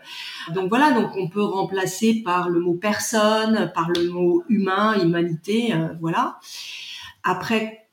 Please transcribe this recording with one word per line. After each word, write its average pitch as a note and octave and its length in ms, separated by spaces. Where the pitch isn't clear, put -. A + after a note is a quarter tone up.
donc F#3 140
voilà, C4 220
donc A3 240
on F3+ 140
peut G#3 140
remplacer F#3+ 800
par F3+ 260
le E3+ 120
mot F3 120
personne, G#3+ 1000
par E3+ 160
le F3 180
mot F3 400
humain, G3+ 500
humanité, F3 760
euh, D#3+ 140
voilà. G3 380
Après, A3 560